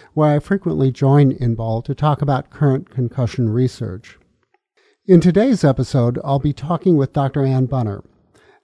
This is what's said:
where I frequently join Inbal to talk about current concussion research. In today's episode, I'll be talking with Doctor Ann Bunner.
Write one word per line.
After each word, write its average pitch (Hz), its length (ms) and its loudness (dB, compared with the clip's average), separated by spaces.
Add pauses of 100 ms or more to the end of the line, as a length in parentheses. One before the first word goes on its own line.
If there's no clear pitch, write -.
(120)
where 151 240 2
I 147 40 -2
frequently 156 520 -2
join 139 460 2
Inbal 113 480 -4
to 139 80 -6
talk 147 260 -2
about 139 300 -2
current 135 400 0
concussion 123 580 -4
research. 113 680 -4 (880)
In 175 160 6
today's 196 420 2
episode, 123 580 0
I'll 139 160 -2
be 147 140 -2
talking 165 460 0
with 135 160 -2
Doctor 139 320 -2
Ann 131 180 0
Bunner. 117 400 -6 (580)